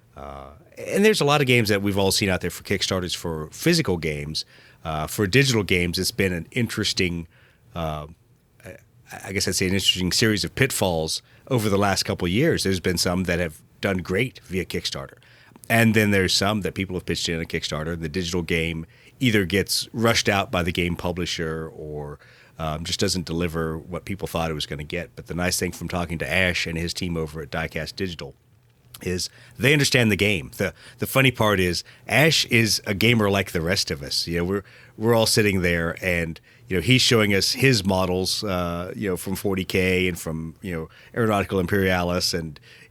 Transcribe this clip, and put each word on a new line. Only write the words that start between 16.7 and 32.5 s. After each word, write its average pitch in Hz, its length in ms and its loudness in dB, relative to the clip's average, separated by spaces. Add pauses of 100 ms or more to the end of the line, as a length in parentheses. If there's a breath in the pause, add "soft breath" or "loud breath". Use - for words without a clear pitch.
people 92 200 -6
have 87 120 -6
pitched 85 220 -4
in 82 120 -2
a 85 60 -6
Kickstarter, 80 480 -6
and 80 80 -8
the 80 60 -4
digital 87 340 -4
game 82 440 -2 (320 soft breath)
either 107 260 4
gets - 480 0
rushed 117 360 2
out 98 220 2
by 90 120 0
the 87 100 -2
game 87 220 0
publisher 82 800 -6
or, 73 440 -12 (400 loud breath)
um, 80 260 -4
just - 160 -4
doesn't 90 240 0
deliver 82 540 -2
what 85 260 -10
people 92 240 -8
thought 82 220 -2
it 80 40 -4
was 76 120 -6
gonna 76 180 -8
get. 85 320 -8
But 78 100 -16
the 78 80 -10
nice 90 240 0
thing 90 140 -2
from 85 160 -10
talking 87 300 -4
to 73 120 -6
Ash 90 360 2
and 82 120 -6
his 85 160 -4
team 85 220 -4
over 78 240 -6
at 67 100 -12
Diecast 80 460 -6
Digital 82 380 -8 (680)
is 90 260 -4 (300 loud breath)
they 135 140 4
understand 127 400 4
the 98 40 2
game. 98 400 0
The, 92 160 -2 (260 loud breath)
the 107 80 -4
funny 135 240 4
part 104 280 2
is 90 240 0 (240 loud breath)
Ash 143 400 4
is 113 400 2